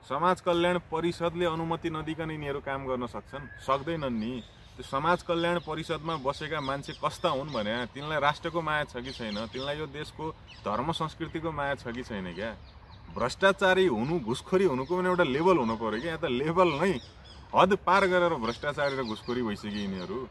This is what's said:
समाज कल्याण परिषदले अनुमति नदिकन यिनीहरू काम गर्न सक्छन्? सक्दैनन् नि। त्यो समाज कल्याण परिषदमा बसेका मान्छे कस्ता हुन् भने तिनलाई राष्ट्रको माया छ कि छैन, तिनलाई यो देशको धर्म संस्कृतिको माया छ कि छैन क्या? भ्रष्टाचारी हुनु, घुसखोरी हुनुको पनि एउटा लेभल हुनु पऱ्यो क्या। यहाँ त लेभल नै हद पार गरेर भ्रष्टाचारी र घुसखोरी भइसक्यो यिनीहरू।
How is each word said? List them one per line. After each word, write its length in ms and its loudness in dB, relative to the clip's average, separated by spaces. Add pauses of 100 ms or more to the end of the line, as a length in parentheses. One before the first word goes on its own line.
समाज 320 2
कल्याण 380 4
परिषदले 640 -2
अनुमति 460 -2
नदिकन 400 -4
यिनीहरू 300 -4
काम 260 -4
गर्न 200 -2
सक्छन्? 540 -12
सक्दैनन् 600 0
नि। 220 -4 (340)
त्यो 60 -14
समाज 400 0
कल्याण 360 0
परिषदमा 580 -4
बसेका 440 -4
मान्छे 320 -4 (120)
कस्ता 240 0
हुन् 200 0
भने 380 -2
तिनलाई 340 -4
राष्ट्रको 420 0
माया 220 0
छ 120 -10
कि 160 -8
छैन, 400 -4
तिनलाई 260 -4
यो 80 -4
देशको 440 -8 (340)
धर्म 280 0
संस्कृतिको 600 -4
माया 220 -2
छ 140 -8
कि 140 -6
छैन 300 -6
क्या? 240 -6 (600)
भ्रष्टाचारी 720 4
हुनु, 340 2
घुसखोरी 440 0
हुनुको 340 2
पनि 100 2
एउटा 160 4
लेभल 320 6
हुनु 200 2
पऱ्यो 240 0
क्या। 160 -4
यहाँ 20 -8
त 60 -4
लेभल 440 4
नै 320 2 (540)
हद 220 8 (100)
पार 200 6
गरेर 280 4
भ्रष्टाचारी 640 -2
र 60 -2
घुसखोरी 400 -4
भइसक्यो 280 -4
यिनीहरू। 600 -4